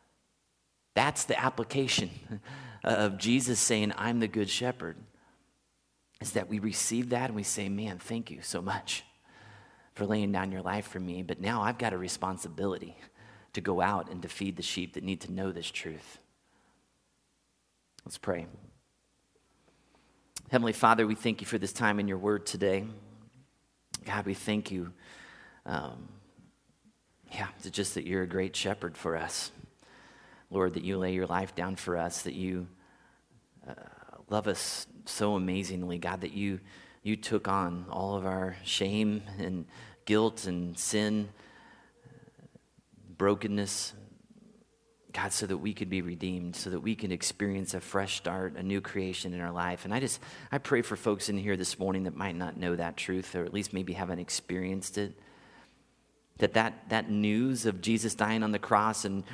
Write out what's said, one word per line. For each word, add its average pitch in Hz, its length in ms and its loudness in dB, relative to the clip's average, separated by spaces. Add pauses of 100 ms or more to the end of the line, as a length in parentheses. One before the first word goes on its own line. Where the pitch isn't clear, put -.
(920)
That's 139 320 4
the - 120 2
application 123 720 2 (440)
<laughs> - 300 -14
of 104 340 4
Jesus 120 420 4
saying, 107 380 4
"I'm 117 240 2
the 107 80 2
good 101 200 2
shepherd," 120 460 -2 (1300)
is 107 120 -4
that 95 140 0
we 104 120 -2
receive 113 500 0
that 123 160 2
and 117 100 -2
we 104 80 -2
say, 98 240 -2
"Man, 101 300 -2
thank 113 340 -6
you 69 100 -12
so - 200 -4
much - 420 -4 (920)
for 104 120 -2
laying 104 260 2
down 95 220 0
your 92 80 -4
life 95 260 -2
for 92 140 -6
me, 90 200 -4
but 87 200 -6
now 107 220 0
I've 120 140 2
got 117 140 0
a 92 60 -2
responsibility." 90 1000 -4 (600)
To 101 60 -2
go 90 200 2
out 92 280 2
and 90 120 -8
to 82 80 -8
feed 98 260 -4
the 85 80 -8
sheep 90 300 -4
that - 100 -6
need 92 180 -2
to 90 100 -10
know 95 200 -2
this 85 180 -6
truth. - 500 -10 (1900)
Let's - 120 -12
pray. 87 300 -4 (2000)
Heavenly 117 240 4
Father, 113 340 8
we 107 80 2
thank 110 260 0
you 101 60 -8
for 117 100 0
this 98 160 0
time 104 260 4
in 101 80 0
your 95 120 0
word 104 260 2
today. 98 400 2 (1200)
God, 104 200 -2
we 98 100 0
thank 107 360 0
you, 90 220 -2 (720)
um, 65 420 -4 (1200)
yeah, 95 160 -6 (100)
it's - 140 -10
just 98 240 -2
that 76 100 -2
you're 92 160 0
a 90 60 0
great 92 280 0
shepherd 95 400 -2
for 82 220 -2
us. - 340 -4 (1000)
Lord, 92 240 2
that 85 80 -4
you 95 140 -2
lay 92 160 0
your 92 120 0
life 92 300 -2
down 92 200 -2
for 87 220 -2
us, 85 240 -2
that - 140 -6
you, 92 320 -4 (1000)
uh, - 60 -10 (560)
love 104 180 2
us - 380 -2 (200)
so 104 300 2
amazingly, 90 600 0
God, 90 240 -2
that 95 120 -6
you, 98 260 0 (420)
you 107 140 0
took 107 320 0
on 90 420 0
all 98 260 -2
of 95 100 -2
our 92 380 0
shame 104 600 2 (160)
and 90 260 -4 (400)
guilt 107 400 4
and 87 320 -2
sin, 107 520 2 (1900)
brokenness, 101 760 2 (1200)
God, - 180 -2
so - 140 0
that 92 120 0
we 98 160 -2
could 98 160 -4
be 92 120 2
redeemed, 87 540 -4
so - 140 -6
that 90 120 -2
we 110 140 0
can 95 160 -4
experience 95 640 -2
a 92 60 -2
fresh - 380 0
start, 90 380 -2
a 90 80 -6
new 98 180 0
creation 92 520 -4
in 90 80 -4
our 87 100 -2
life. 87 340 -2
And 95 80 -2
I 123 60 2
just, 135 200 0 (320)
I 139 60 0
pray 131 240 4
for 110 140 0
folks 104 340 2
in 101 80 2
here 98 180 2
this 92 240 -2
morning 95 240 2
that 92 120 -2
might 92 200 -2
not 87 220 -4
know 90 180 2
that 85 220 -2
truth, 92 380 -2
or 87 100 0
at - 80 -6
least 101 200 -2
maybe 92 200 -2
haven't 90 260 -2
experienced 92 800 -4
it, 101 200 -2 (1200)
that, 98 160 6
that, 110 340 2
that 110 200 2
news 110 560 4
of 95 140 2
Jesus 110 340 2
dying 110 300 2
on 107 80 2
the 104 80 2
cross 107 460 4
and 98 180 0 (100)